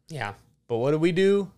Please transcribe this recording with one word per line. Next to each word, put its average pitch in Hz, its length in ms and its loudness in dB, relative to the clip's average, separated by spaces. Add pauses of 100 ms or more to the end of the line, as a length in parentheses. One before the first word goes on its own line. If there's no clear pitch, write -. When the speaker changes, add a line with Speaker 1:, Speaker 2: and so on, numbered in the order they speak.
Speaker 1:
Yeah. 113 240 -10 (340)
Speaker 2:
But 117 100 -4
what 127 140 0
did 151 100 0
we 175 100 2
do? 196 460 2